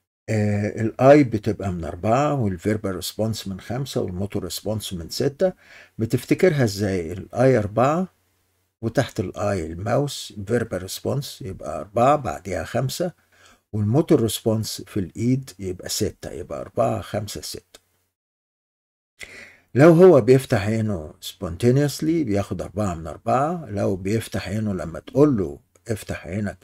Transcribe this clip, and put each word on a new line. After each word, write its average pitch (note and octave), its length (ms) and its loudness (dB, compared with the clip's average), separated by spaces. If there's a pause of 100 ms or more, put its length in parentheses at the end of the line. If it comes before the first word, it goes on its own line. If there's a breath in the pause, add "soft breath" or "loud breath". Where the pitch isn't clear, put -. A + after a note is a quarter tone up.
(300)
آه، G#2 520 0
الاي C3+ 420 6
بتبقى G#2 480 -2
من E2+ 120 -6
أربعة A2 500 0
والفيربال G2+ 600 -2
ريسبونس G#2 520 -6
من F#2+ 120 -8
خمسة C3 420 -6
والموتور G2 420 -6
ريسبونس G2+ 500 -6
من E2 160 -8
ستة. C#3 440 -2 (440 loud breath)
بتفتكرها C#3 680 2
ازاي؟ G2 480 -2
الاي A#2+ 460 2
أربعة B2 500 0 (760)
وتحت A#2 380 -2
الاي G2 460 -4
الماوس A2 680 -4 (140)
فيربال A2+ 340 -2
ريسبونس A2 600 -6
يبقى D#2+ 380 -10
أربعة A#2+ 360 2
بعديها F2+ 480 -6
خمسة C3 480 -2 (600 soft breath)
والموتور A#2 480 4
ريسبونس A2 680 -2
في - 120 -6
الايد A#2+ 500 -2 (100)
يبقى F2+ 300 -8
ستة، - 420 -6
يبقى C#2+ 300 -10
أربعة A#2 400 -2
خمسة G#2 400 -8
ستة. - 380 -14 (2000 loud breath)
لو D#3 180 10
هو E3+ 280 10
بيفتح A#2+ 460 4
عينه G#2 460 -2 (120)
spontaneously A#2+ 800 0
بياخد A2+ 580 -2
أربعة G#2 340 -4
من D#2+ 120 -10
أربعة، C#3 640 -2
لو G#2 260 -2
بيفتح G2 520 -4
عينه G#2 260 -2
لما E2 260 -8
تقول C#3 380 4
له D2+ 220 -4 (280)
افتح - 400 -8
عينك F#2+ 360 -6